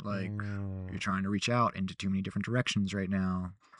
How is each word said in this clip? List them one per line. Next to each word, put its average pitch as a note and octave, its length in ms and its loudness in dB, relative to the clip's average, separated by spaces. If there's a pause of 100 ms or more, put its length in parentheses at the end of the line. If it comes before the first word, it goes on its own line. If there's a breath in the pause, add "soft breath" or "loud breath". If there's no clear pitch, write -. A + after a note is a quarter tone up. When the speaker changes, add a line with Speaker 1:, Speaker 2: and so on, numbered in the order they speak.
Speaker 1:
Like, G2 280 -2
Speaker 2:
Mm. G2+ 600 -4
Speaker 1:
you're F#2+ 80 -4
trying F#2+ 260 0
to G2 40 0
reach G2+ 220 2
out A#2+ 260 4
into F#2 180 -2
too - 140 -2
many F#2+ 140 2
different G2 240 -2
directions G#2 480 2
right G2 160 0
now. F#2 420 0 (280)